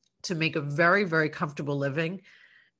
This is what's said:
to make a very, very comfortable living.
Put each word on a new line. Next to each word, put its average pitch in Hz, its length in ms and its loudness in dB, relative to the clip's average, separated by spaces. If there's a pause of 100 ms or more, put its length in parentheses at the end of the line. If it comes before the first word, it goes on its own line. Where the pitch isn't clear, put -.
(240)
to 185 120 -4
make 160 200 0
a 160 60 0
very, 170 420 4
very 160 260 2
comfortable 143 480 -4
living. 160 440 -4 (580)